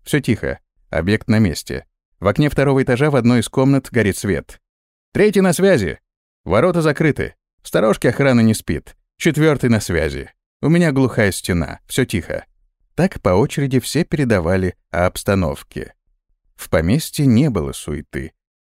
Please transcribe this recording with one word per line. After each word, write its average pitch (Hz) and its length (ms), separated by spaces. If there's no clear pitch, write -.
«Все 147 160
тихо. 98 400
Объект 95 380
на 107 120
месте. 73 460
В 90 80
окне 147 200
второго 135 340
этажа 135 280
в 143 60
одной 120 240
из - 80
комнат 135 420
горит 104 260
свет». - 440
«Третий 196 280
на 185 120
связи. 147 460
Ворота 156 380
закрыты. 151 520
Сторожки 196 420
охраны 123 360
не 110 120
спит. - 400
Четвертый 147 540
на 110 100
связи. 76 500
У - 80
меня 165 240
глухая 120 400
стена. - 540
Все - 180
тихо». 85 400
Так - 280
по - 80
очереди 131 500
все 151 240
передавали 95 720
о 87 140
обстановке. - 880
В - 140
поместье 110 580
не 131 240
было 73 220
суеты. - 600